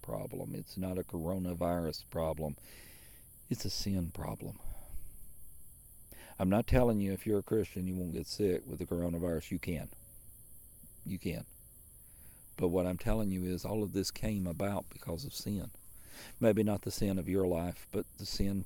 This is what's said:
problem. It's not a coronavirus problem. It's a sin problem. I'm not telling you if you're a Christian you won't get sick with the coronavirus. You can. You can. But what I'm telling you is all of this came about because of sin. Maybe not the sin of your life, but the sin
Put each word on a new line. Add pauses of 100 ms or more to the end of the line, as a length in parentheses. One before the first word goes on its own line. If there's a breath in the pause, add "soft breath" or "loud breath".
problem.
It's
not
a
coronavirus
problem. (920 loud breath)
It's
a
sin
problem. (1800 loud breath)
I'm
not
telling
you
if
you're
a
Christian
you
won't
get
sick
with
the
coronavirus.
You
can. (1120)
You
can. (1120 loud breath)
But
what
I'm
telling
you
is
all
of
this
came
about
because
of
sin. (680 loud breath)
Maybe
not
the
sin
of
your
life,
but (120)
the
sin